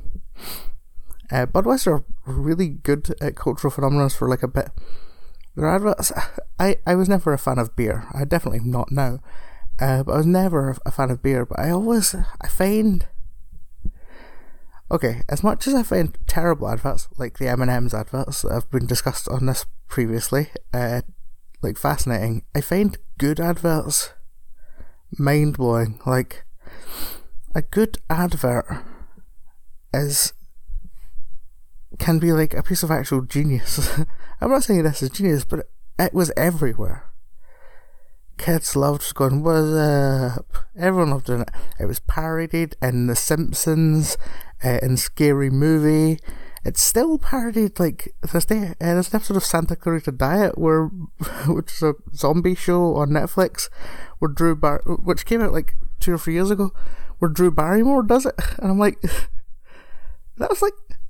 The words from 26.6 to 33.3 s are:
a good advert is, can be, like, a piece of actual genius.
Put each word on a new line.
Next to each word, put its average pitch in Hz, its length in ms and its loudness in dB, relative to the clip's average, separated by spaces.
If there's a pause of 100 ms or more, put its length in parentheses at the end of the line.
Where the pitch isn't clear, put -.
a 160 80 4
good 220 360 0 (100)
advert 151 760 0 (1080)
is, 143 400 0 (1700)
can 160 220 2
be, 170 120 2
like, 156 220 4
a - 80 2
piece 180 220 2
of 160 80 0
actual 135 300 0
genius. 139 760 2